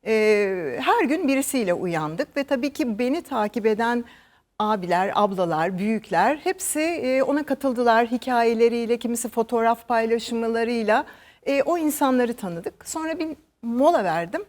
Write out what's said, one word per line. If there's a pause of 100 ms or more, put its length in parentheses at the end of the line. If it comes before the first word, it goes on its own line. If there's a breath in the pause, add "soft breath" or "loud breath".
Ee,
her
gün
birisiyle
uyandık
ve
tabii
ki
beni
takip
eden (540 loud breath)
abiler,
ablalar,
büyükler
hepsi,
e,
ona
katıldılar
hikayeleriyle,
kimisi
fotoğraf
paylaşımlarıyla. (400 loud breath)
E,
o
insanları
tanıdık.
Sonra
bir (340)
mola
verdim.